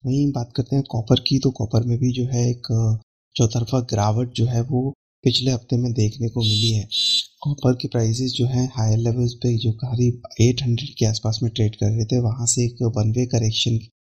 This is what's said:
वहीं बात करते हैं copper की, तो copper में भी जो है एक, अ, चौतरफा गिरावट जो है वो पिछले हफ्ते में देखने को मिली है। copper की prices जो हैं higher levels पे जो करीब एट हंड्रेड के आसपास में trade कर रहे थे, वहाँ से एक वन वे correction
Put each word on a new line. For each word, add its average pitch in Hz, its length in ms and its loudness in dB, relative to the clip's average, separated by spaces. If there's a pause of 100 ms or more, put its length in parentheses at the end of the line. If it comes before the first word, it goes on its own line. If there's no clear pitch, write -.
वहीं 139 260 2
बात 120 240 -6
करते - 200 -2
हैं 139 140 0
copper - 300 2
की, 135 200 0
तो 131 120 2
copper 113 320 -2
में 120 140 0
भी 127 140 0
जो 123 140 -2
है 120 240 0
एक, 120 220 -4
अ, 113 300 2 (340)
चौतरफा 117 440 0
गिरावट 117 540 0
जो 113 120 0
है 123 160 0
वो 135 320 -2 (300)
पिछले 127 280 2
हफ्ते 120 260 -2
में 120 160 0
देखने 113 360 0
को 120 120 -4
मिली 107 300 2
है। 104 160 0 (540)
copper 127 340 0
की - 120 -8
prices 120 440 0
जो 123 140 0
हैं 135 300 0
higher 110 220 2
levels 117 360 0
पे 120 240 0
जो 110 140 0
करीब 123 500 0 (200)
एट 127 220 4
हंड्रेड 120 340 -2
के 113 80 0
आसपास 110 380 -2
में 113 80 0
trade 107 240 0
कर 107 160 0
रहे 113 140 0
थे, 123 140 0
वहाँ 120 260 -2
से 120 200 0
एक 120 100 -4 (220)
वन 107 140 2
वे 123 140 0
correction 113 540 0 (220)